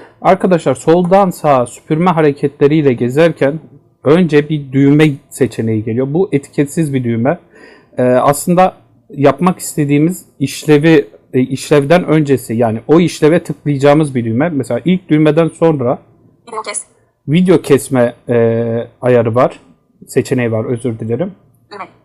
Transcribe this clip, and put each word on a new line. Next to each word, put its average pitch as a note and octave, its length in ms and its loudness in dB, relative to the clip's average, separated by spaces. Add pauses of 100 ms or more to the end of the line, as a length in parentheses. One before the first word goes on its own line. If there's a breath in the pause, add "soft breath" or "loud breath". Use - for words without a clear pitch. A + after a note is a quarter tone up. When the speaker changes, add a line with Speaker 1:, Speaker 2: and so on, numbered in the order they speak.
(220 loud breath)
Speaker 1:
Arkadaşlar, F3 540 0
soldan F3+ 540 2
sağa C3+ 360 0
süpürme E3 460 -2
hareketleriyle D3 840 0
gezerken C#3+ 640 0 (440)
önce D3+ 460 2
bir C#3+ 220 -6
düğme C#3+ 380 4 (200)
seçeneği A2 540 -4
geliyor. A#2 300 -4
Bu F#3+ 180 -2
etiketsiz C#3+ 640 -4
bir C3 100 -2
düğme. A#2 360 -2 (580 loud breath)
Ee, B2+ 60 -2
aslında C#3+ 720 0 (340)
yapmak C#3+ 500 0
istediğimiz D3+ 640 -2 (140)
işlevi, D3+ 720 2 (240)
e, C3+ 60 0
işlevden C#3+ 680 0
öncesi, C#3 500 0
yani A2+ 320 -2
o D#3 120 4
işleve E3+ 440 0
tıklayacağımız C#3+ 720 0
bir A#2 100 -4
düğme. A#2+ 240 -2
Mesela B2+ 360 -4
ilk F3+ 240 -2
düğmeden D#3 380 2
sonra D#3 520 -2 (480)
Speaker 2:
Video - 140 -10
kes. - 220 -10 (440)
Speaker 1:
video E3+ 340 2
kesme, B2 540 0 (140)
e, B2 60 0 (680)
ayarı A#2 340 2
var. C#3+ 240 0 (480)
Seçeneği B2 440 -2
var, A2 140 -4
özür A#2 340 -6
dilerim. A#2+ 360 -6 (360)
Speaker 2:
Düğme. - 160 -16 (180)